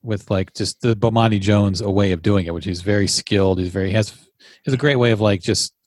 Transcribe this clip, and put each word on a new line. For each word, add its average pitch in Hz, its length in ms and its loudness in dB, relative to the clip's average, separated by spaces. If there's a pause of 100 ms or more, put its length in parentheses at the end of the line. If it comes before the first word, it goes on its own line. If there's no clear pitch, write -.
with, 107 300 -6
like, 95 240 -2
just - 260 -8
the 117 140 2
Bomani 113 440 2
Jones, 101 420 2
a 101 100 -4
way 98 200 2
of 80 120 -4
doing 98 240 0
it, 85 80 -6
which 82 100 -10
he's 90 160 -6
very 101 240 0
skilled. 95 540 0
He's 90 100 -4
very, 95 200 -4
he 98 40 -2
has, 107 160 0
he - 80 -20 (480)
has 139 80 -2
a 127 40 -2
great 143 180 2
way 120 160 2
of, 104 100 0
like, 101 200 0
just - 300 -2 (160)